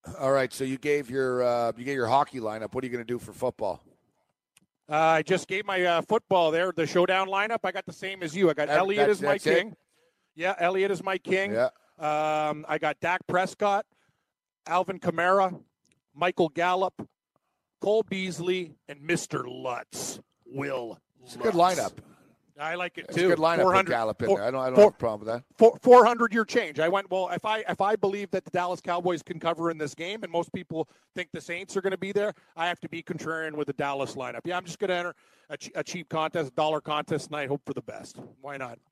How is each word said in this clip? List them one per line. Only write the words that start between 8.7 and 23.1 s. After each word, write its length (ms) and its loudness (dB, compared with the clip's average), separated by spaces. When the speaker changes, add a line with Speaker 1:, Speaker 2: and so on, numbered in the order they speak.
Speaker 2:
Elliott 300 4
Speaker 1:
that's, 120 2
Speaker 2:
as 20 -6
my 120 0
Speaker 1:
that's 140 -2
it? 100 4
Speaker 2:
king. 180 -2
Yeah, 220 -2
Elliott 340 2
is 120 -4
my 140 -2
king. 340 -2
Speaker 1:
Yeah. 200 0
Speaker 2:
Um, 680 -2
I 80 -2
got 240 -4
Dak 260 -2
Prescott, 580 0
Alvin 360 -2
Kamara, 600 2
Michael 320 2
Gallup, 580 -2
Cole 220 2
Beasley, 720 -4
and 160 -16
Mister 440 -2
Lutz, 720 -8
Will 520 -6
Speaker 1:
It's 120 -20
a 20 -16
good 160 2
Speaker 2:
Lutz. 260 4
Speaker 1:
lineup. 120 -2
Speaker 2:
I 160 -6
like 220 -8
it 120 -14
Speaker 1:
It's 80 -4